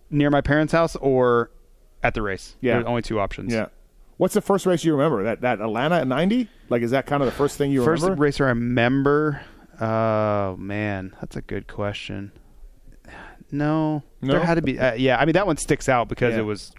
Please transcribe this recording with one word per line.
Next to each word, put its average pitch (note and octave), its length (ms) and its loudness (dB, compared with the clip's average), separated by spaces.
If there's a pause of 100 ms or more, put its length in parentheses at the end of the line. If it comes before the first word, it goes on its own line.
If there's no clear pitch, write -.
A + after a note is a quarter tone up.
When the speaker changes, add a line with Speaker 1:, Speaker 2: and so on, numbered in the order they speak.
Speaker 1:
near D3 200 2
my C#3+ 120 4
parents' D3 300 2
house E3 240 2
or B2+ 560 2 (500)
at A#2+ 120 0
the A#2 80 -4
race. G2 400 -8
Speaker 2:
Yeah. A#2+ 140 2
Speaker 1:
There's A#2+ 100 0
only A#2+ 160 -2
two A2 180 -4
options. G2 340 -4
Speaker 2:
Yeah. A2 120 0 (500)
What's F#3 180 0
the G#3 80 2
first G3 240 2
race F3+ 180 2
you D#3+ 100 2
remember? C3+ 300 2
That, G#2+ 180 -4
that A#2+ 200 -2
Atlanta A#2 340 -2
at C#3+ 120 0
ninety? G3 420 0 (200)
Like, A#2+ 120 2
is A#2 100 -2
that C3+ 140 0
kind C#3+ 180 0
of - 20 2
the A2+ 100 0
first C#3 220 0
thing C#3 140 0
you C3 140 2
Speaker 1:
First D#3+ 180 2
Speaker 2:
remember? F3+ 200 0
Speaker 1:
race C#3+ 180 0
I C#3+ 40 2
remember? C3+ 960 0 (400)
Oh, G#2+ 760 0
man, G2 640 -6
that's - 160 -12
a G2+ 40 -8
good G2 260 -10
question. G2+ 680 -10 (1160)
No. D3+ 520 -2 (180)
Speaker 2:
No? C3+ 120 0
Speaker 1:
There D#3 100 2
had E3 120 2
to E3 60 0
be. C3+ 160 -2
Uh, B2+ 160 0
yeah, B2+ 240 2
I C3 80 2
mean, D#3+ 80 4
that G3 140 2
one D3+ 100 0
sticks - 320 -2
out A#2+ 200 2
because A#2+ 240 0
Speaker 2:
Yeah. A2+ 80 0
Speaker 1:
it - 20 0
was G#2 360 -6